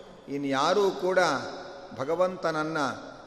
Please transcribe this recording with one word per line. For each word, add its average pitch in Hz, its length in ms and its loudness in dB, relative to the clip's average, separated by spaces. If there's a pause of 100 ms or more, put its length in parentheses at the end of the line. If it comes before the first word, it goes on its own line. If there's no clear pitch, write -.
(280)
ಇನ್ಯಾರೂ 143 600 2
ಕೂಡ 185 280 2 (760)
ಭಗವಂತನನ್ನ 160 840 0 (480)